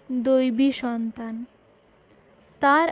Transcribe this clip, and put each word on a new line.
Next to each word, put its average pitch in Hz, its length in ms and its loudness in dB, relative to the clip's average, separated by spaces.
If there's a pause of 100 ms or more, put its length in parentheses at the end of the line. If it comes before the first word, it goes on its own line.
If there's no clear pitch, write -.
(120)
দৈবী 262 600 2
সন্তান। 226 720 -8 (1160)
তার 294 320 4